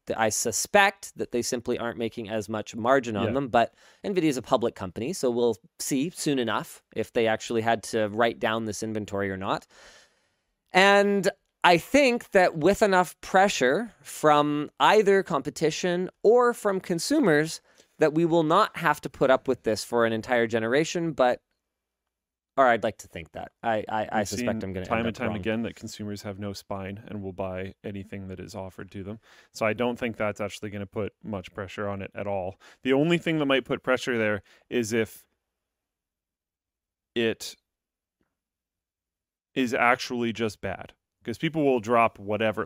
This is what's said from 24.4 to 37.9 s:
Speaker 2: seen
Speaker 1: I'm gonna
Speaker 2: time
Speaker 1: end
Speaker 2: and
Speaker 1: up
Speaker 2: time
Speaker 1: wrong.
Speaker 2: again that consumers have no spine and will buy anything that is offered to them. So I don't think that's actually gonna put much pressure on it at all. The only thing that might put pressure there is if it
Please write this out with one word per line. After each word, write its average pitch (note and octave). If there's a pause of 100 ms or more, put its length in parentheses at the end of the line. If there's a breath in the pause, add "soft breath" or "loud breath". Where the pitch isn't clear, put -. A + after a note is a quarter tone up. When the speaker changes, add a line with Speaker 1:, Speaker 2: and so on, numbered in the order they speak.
Speaker 2:
seen -
Speaker 1:
I'm F#2+
gonna F#2
Speaker 2:
time A2+
Speaker 1:
end A#2
Speaker 2:
and G#2
Speaker 1:
up -
Speaker 2:
time A#2
Speaker 1:
wrong. F#2
Speaker 2:
again A2
that F#2
consumers G#2
have G2
no G2+
spine G2+
and G2+
will F#2+
buy F#2+ (100)
anything G2
that F#2
is F#2+
offered F#2+
to G2
them. G#2+ (320 soft breath)
So A2+
I G#2+
don't A#2+
think A#2
that's G#2
actually G#2
gonna G2+
put G2+ (100)
much G2+
pressure G2+
on G2
it F#2+
at G2+
all. G2 (240 soft breath)
The C3
only E3
thing D#3+
that D3
might C3+
put C3+
pressure B2+
there G#2+ (280 soft breath)
is A#2+
if - (1900)
it A2+ (2000)